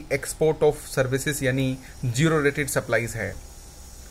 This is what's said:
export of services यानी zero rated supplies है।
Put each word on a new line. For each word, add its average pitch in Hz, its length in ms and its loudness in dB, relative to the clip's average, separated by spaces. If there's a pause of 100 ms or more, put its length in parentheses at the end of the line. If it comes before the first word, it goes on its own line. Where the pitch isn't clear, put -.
(120)
export 151 500 2
of 147 360 2
services 135 440 0
यानी 131 360 2 (280)
zero 147 400 4
rated 139 220 2
supplies 117 460 0
है। 98 200 -6 (760)